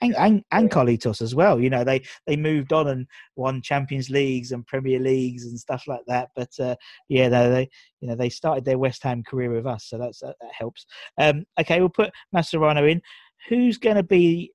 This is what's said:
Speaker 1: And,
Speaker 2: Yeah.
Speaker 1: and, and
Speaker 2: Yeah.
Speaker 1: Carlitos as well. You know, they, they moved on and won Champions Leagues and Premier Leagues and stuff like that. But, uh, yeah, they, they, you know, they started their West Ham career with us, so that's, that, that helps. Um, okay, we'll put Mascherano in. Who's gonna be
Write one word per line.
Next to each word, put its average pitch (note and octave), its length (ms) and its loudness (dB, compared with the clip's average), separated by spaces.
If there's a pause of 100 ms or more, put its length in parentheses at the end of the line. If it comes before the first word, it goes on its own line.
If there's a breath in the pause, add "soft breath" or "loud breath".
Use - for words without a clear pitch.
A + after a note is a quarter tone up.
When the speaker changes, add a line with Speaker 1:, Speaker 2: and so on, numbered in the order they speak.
Speaker 1:
And, A#3+ 100 0
Speaker 2:
Yeah. D#3+ 140 2
Speaker 1:
and, G#3+ 260 4
and G#3 180 4
Speaker 2:
Yeah. - 60 -2
Speaker 1:
Carlitos A#2+ 460 2
as A#2 140 -6
well. D#3+ 260 4
You C3 80 2
know, B2 160 0
they, C3+ 160 0 (260 loud breath)
they D3 80 0
moved D3+ 380 -2
on D#3 160 2
and C3 180 -6 (300 loud breath)
won C3 240 -6
Champions C3+ 480 -4
Leagues C3 420 -2
and A#2+ 160 -8
Premier C3+ 320 -2
Leagues B2+ 460 -2
and A#2+ 140 -12
stuff B2+ 280 -8
like B2+ 200 -8
that. B2 280 -4
But, B2 140 -8 (100)
uh, B2+ 160 -4 (320 loud breath)
yeah, C3 220 4
they, A#2+ 200 4
they, B2+ 200 2 (320 soft breath)
you B2+ 80 -8
know, A#2 60 -6
they B2 140 -2
started C#3 360 -4
their C3+ 140 0
West C3 240 -2
Ham B2 200 -4
career B2 280 -4
with A#2 160 -4
us, A#2 180 -8
so A#2 120 -12
that's, A#2+ 220 -10
that, - 220 -14
that A#2 120 -20
helps. - 320 -12 (320 loud breath)
Um, D3+ 280 2 (140)
okay, E3+ 200 2
we'll F3+ 100 4
put G3 220 0 (240 loud breath)
Mascherano D3+ 560 2
in. E3+ 100 0 (460 loud breath)
Who's A#3+ 300 2
gonna G#3 260 2
be E3+ 520 2